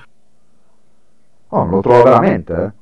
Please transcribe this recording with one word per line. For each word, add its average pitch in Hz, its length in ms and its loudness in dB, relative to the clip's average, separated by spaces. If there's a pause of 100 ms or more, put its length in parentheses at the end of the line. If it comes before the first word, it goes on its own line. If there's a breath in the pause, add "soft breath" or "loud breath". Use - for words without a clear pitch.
(1500 loud breath)
Oh, 208 120 -4
non 170 80 -6
lo 196 100 -2
trovo 120 220 4
veramente, 120 500 0
eh. 92 180 -6 (100)